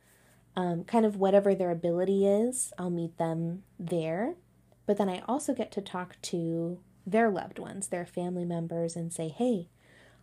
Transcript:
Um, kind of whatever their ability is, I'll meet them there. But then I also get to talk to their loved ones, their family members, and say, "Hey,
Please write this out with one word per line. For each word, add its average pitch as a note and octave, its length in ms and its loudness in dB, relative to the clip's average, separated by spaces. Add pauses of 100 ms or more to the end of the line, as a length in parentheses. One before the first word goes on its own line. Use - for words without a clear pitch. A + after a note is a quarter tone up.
(560)
Um, F3+ 280 0
kind A3+ 220 4
of G#3 100 0
whatever G3 380 6
their F3+ 160 0
ability F3+ 560 2
is, A3+ 520 2
I'll F3+ 120 -2
meet E3+ 280 -4
them E3 440 -2 (160)
there. F3 560 -2 (520)
But G3+ 120 4
then G3+ 100 2
I F3+ 180 -4
also C4 280 0
get G#3+ 180 -4
to G#3 80 -6
talk F3+ 420 -8
to E3 560 -2 (280)
their A3 220 4
loved F#3 300 -2
ones, - 300 -8
their F3 180 -4
family F3+ 380 -4
members, E3+ 520 -4
and E3+ 160 -6
say, D#3+ 160 -6
"Hey, A3 400 0 (540)